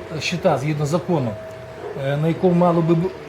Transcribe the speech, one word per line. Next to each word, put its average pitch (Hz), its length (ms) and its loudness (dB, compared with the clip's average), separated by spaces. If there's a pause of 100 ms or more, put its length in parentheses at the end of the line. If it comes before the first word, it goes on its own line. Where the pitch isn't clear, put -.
(200)
щита 165 380 0
згідно 147 280 -2
закону, 147 460 0 (720)
е, 143 120 0
на 156 100 0
якому 170 260 2
мало 175 280 6
би 165 140 4
бу-, 175 160 0 (160)